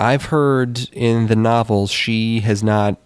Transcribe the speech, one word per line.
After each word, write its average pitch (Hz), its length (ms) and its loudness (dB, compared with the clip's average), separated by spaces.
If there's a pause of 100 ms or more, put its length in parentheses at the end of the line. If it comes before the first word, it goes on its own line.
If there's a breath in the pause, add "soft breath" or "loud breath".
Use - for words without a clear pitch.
I've 123 260 2
heard 131 680 0
in 117 340 0
the 110 100 2
novels 113 540 0
she 113 500 -2
has 104 220 -2
not 104 440 0